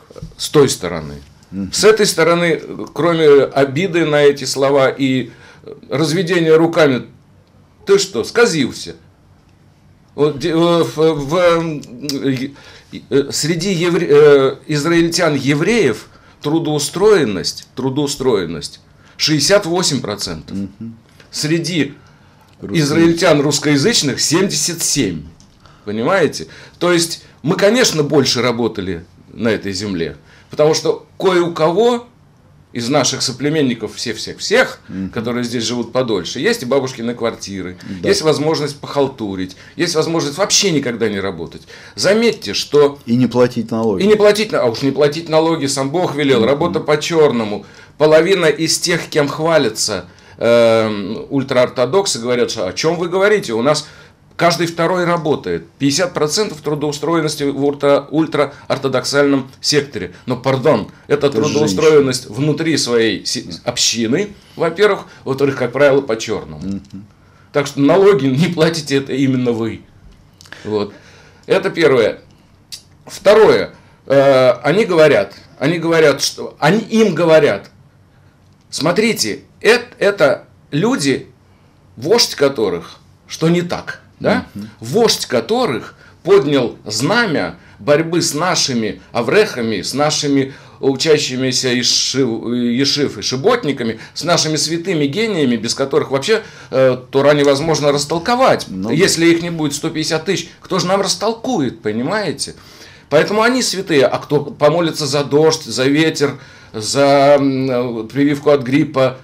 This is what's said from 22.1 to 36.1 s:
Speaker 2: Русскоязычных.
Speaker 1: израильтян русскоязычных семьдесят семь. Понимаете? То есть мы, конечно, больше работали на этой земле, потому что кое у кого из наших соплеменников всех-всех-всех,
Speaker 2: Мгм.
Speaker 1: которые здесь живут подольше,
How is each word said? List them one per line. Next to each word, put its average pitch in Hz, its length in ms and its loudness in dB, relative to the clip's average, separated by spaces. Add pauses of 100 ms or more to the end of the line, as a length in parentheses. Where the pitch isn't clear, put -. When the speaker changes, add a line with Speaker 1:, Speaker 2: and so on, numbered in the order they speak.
Speaker 2:
Русскоязычных. 101 240 -2
Speaker 1:
израильтян 165 560 2
русскоязычных 147 800 0
семьдесят 175 640 -2
семь. 92 400 -2 (640)
Понимаете? 127 640 -2 (300)
То 175 140 0
есть - 320 -2 (180)
мы, 175 140 -2
конечно, 202 460 2
больше 131 400 2
работали 107 640 -4 (280)
на 113 160 -4
этой 98 240 -2
земле, 92 440 -6 (340)
потому 151 240 2
что - 320 -4 (120)
кое 180 240 2
у 170 100 -2
кого 214 540 0 (640)
из 117 160 -8
наших 139 340 0
соплеменников 135 760 -2
всех-всех-всех, - 840 -4 (100)
Speaker 2:
Мгм. 92 220 -8
Speaker 1:
которые 120 320 -6
здесь 117 220 -4
живут 117 260 -4
подольше, 110 480 -2